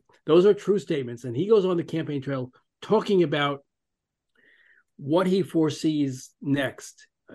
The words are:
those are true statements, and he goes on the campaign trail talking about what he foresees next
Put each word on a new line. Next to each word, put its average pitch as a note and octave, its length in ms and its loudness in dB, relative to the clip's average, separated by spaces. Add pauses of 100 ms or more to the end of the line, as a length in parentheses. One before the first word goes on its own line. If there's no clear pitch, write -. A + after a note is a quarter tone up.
(240)
those F3+ 220 6
are G#3 80 6
true G3+ 240 -2
statements, B2 460 -6
and A#2+ 120 -8
he F#3 120 -2
goes G#3+ 160 4
on F#3 120 0
the E3 80 -2
campaign D#3 380 -6
trail C3+ 300 -8 (280)
talking G3+ 420 2
about C#3+ 420 -2 (1300)
what E3 280 0
he F#3 160 2
foresees D3 880 -2 (100)
next C#3 680 -6 (280)